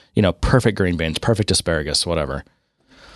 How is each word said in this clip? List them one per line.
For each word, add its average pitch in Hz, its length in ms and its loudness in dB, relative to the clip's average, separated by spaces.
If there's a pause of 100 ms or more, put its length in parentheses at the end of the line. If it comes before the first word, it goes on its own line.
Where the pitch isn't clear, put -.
(140)
You 107 80 2
know, 90 120 4
perfect 117 440 2
green 90 200 0
beans, 80 220 -4
perfect 110 320 0
asparagus, 78 540 -2
whatever. 73 380 -4 (720)